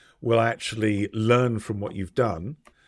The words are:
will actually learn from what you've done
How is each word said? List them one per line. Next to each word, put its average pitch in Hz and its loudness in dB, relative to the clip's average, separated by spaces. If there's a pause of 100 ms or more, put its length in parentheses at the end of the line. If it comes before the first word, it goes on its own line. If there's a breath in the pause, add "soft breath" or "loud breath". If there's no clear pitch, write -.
(220 soft breath)
will 113 4
actually 110 0
learn 117 2
from 104 -6
what 104 -6
you've 98 -8
done 107 -2 (320 soft breath)